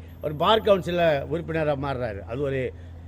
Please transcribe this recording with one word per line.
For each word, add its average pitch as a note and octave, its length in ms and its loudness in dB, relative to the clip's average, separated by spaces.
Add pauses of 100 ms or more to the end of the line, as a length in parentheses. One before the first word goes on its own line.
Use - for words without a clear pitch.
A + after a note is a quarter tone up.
(220)
ஒரு D3+ 140 -4
பார் G3+ 260 4
கவுன்சிலில் E3+ 640 4
உறுப்பினரா D#3 500 0
மாறுறாரு. B2 440 -4
அது A#2 220 -6
ஒரு C3+ 320 -2 (340)